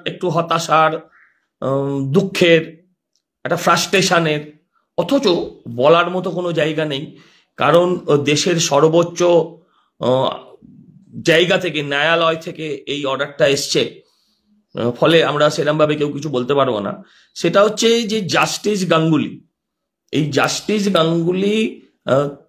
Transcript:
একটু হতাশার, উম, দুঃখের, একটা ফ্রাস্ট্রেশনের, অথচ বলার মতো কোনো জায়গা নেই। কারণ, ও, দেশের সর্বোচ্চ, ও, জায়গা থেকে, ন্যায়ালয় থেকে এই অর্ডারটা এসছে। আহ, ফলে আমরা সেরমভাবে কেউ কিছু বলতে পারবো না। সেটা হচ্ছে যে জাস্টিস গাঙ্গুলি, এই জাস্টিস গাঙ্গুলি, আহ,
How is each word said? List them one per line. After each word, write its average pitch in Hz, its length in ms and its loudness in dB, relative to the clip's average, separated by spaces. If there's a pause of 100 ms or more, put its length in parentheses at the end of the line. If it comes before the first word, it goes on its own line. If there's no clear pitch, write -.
একটু 180 240 -6
হতাশার, 160 680 0 (640)
উম, 139 520 -4
দুঃখের, 170 720 2 (600)
একটা 165 120 -2
ফ্রাস্ট্রেশনের, 170 1040 0 (380)
অথচ 214 300 0 (400)
বলার 156 420 2
মতো 185 200 -4
কোনো 175 220 -4
জায়গা 156 320 -2
নেই। 147 320 -8 (400)
কারণ, 175 500 4
ও, 147 100 4
দেশের 147 400 0
সর্বোচ্চ, 165 680 2 (760)
ও, 127 300 0 (920)
জায়গা 175 360 2
থেকে, 156 240 -6
ন্যায়ালয় 165 540 0
থেকে 160 500 -10
এই 143 180 -6
অর্ডারটা 135 420 -4
এসছে। 139 600 -2 (680)
আহ, 110 140 -2
ফলে 160 340 4
আমরা 147 260 2
সেরমভাবে 151 440 0
কেউ 147 140 -2
কিছু 143 200 -8
বলতে 127 260 -2
পারবো 127 260 2
না। - 220 -8 (320)
সেটা 170 280 2
হচ্ছে 226 400 2
যে 220 180 -4
জাস্টিস 170 720 -2
গাঙ্গুলি, 160 500 0 (720)
এই 147 180 -2
জাস্টিস 190 640 0
গাঙ্গুলি, 180 840 0 (240)
আহ, 139 240 2 (200)